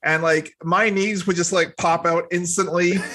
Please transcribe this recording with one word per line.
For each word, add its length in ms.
and, 200
like, 320
my 240
knees 380
would 100
just, 160
like, 240
pop 300
out 240
instantly, 640